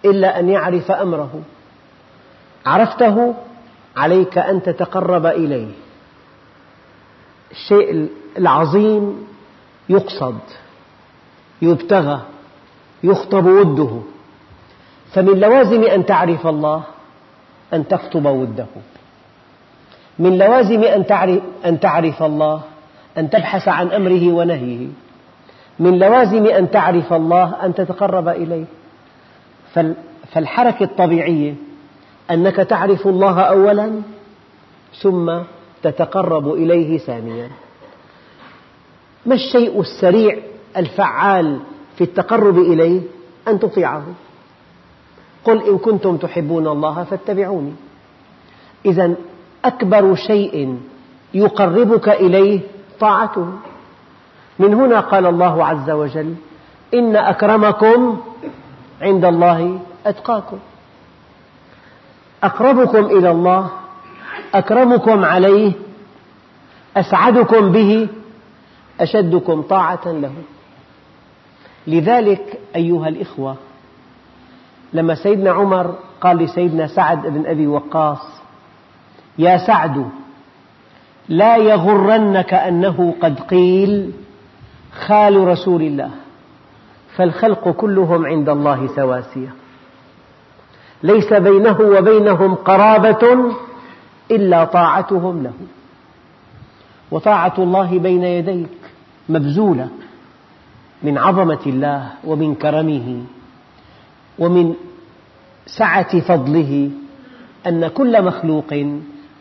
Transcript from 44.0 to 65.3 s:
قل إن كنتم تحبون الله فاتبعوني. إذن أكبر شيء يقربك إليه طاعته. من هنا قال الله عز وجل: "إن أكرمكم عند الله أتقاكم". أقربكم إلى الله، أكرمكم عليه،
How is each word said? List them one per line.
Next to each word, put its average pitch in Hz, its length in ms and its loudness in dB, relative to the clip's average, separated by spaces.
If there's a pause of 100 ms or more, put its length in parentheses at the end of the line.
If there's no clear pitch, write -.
قل 226 260 2
إن 196 80 4
كنتم 196 400 -2
تحبون 160 500 -4
الله 156 360 -4
فاتبعوني. 190 720 -6 (1120)
إذن 175 300 2 (500)
أكبر 208 500 2
شيء 156 640 -4 (560)
يقربك 208 760 2
إليه 196 500 4 (400)
طاعته. 208 480 -2 (1120)
من 202 140 4
هنا 233 260 4
قال 190 260 0
الله 170 400 2
عز 147 240 -4
وجل: 151 460 -4 (580)
"إن 233 220 2
أكرمكم 214 1080 2 (800)
عند 185 240 2
الله 175 540 2 (260)
أتقاكم". 208 520 -6 (1900)
أقربكم 233 640 2
إلى 185 260 4
الله، 180 380 0 (840)
أكرمكم 220 720 2
عليه، 196 460 4 (1300)